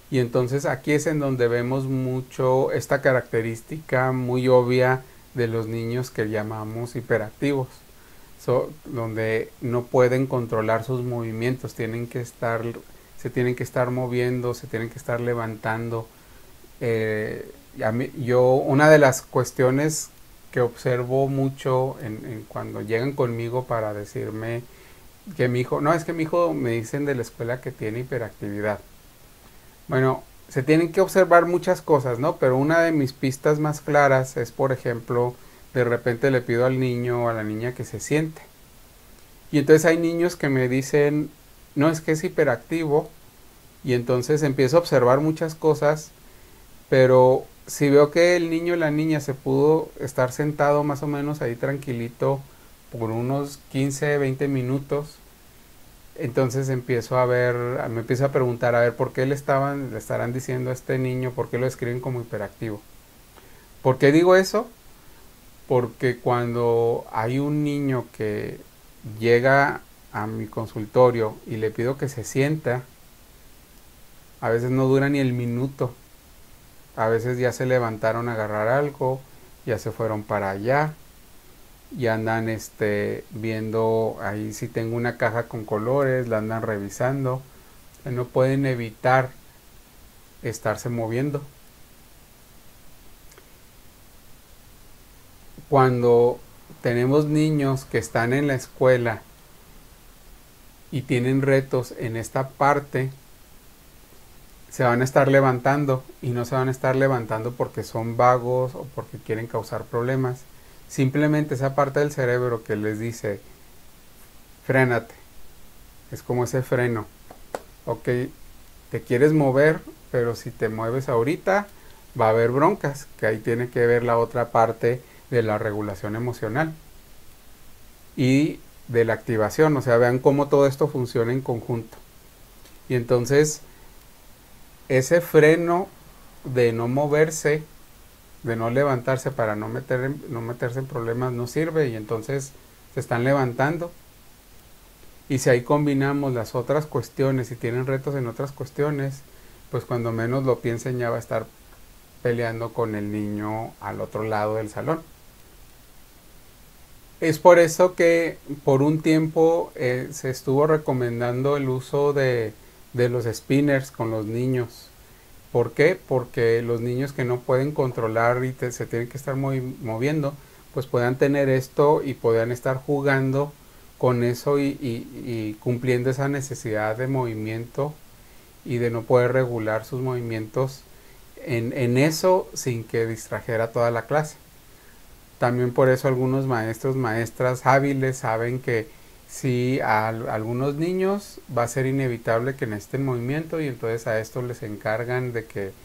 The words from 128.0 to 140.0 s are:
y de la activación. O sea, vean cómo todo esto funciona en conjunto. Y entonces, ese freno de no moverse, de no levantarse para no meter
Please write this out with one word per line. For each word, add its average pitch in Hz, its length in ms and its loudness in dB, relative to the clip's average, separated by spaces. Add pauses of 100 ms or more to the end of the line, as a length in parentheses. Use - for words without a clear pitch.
y 139 420 2 (300)
de 117 160 4
la 113 80 0
activación. 113 640 2
O 127 60 -2
sea, 117 140 4
vean 123 220 4
cómo 143 300 2
todo 139 180 6
esto 139 220 0
funciona 120 440 -2
en 135 80 -2
conjunto. 117 560 -6 (920)
Y 131 80 0
entonces, 127 640 2 (1300)
ese 135 320 4
freno 165 640 4 (560)
de 123 300 2
no 117 160 -2
moverse, 147 760 2 (800)
de 117 140 -2
no 113 140 -2
levantarse 131 600 0
para 110 240 -2
no 107 140 -6
meter 127 320 -4